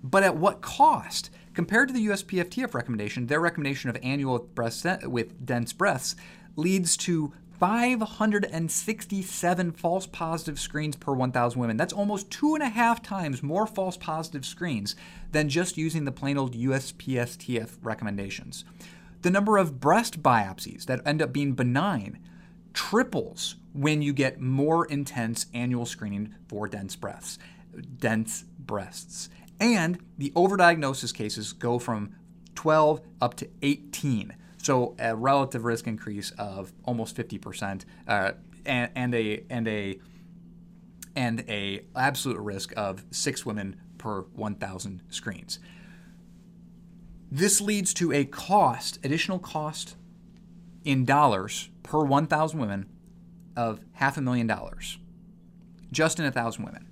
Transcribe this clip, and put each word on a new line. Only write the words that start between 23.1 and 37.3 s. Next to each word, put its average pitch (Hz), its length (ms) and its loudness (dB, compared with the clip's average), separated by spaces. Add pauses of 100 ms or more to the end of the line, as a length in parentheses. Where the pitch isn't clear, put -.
when 151 280 2
you 143 100 2
get 131 300 0
more 147 460 4
intense 123 680 -2
annual 120 320 0
screening 107 500 -6 (120)
for 104 200 -6
dense 101 280 -8
breasts, - 420 -10 (640)
dense 110 440 0 (140)
breasts. - 720 -8 (300)
And 180 400 2 (180)
the 143 140 -4
overdiagnosis 170 840 4
cases 107 400 -6
go 120 260 0
from 107 360 -4 (380)
twelve 156 460 4 (220)
up 120 140 0
to - 120 -8 (140)
eighteen. 139 760 0 (220)
So 127 420 2
a 113 160 0
relative 131 480 2
risk 117 240 -2
increase 104 440 -6
of 98 420 -10 (100)
almost 113 320 -4
fifty 98 220 -6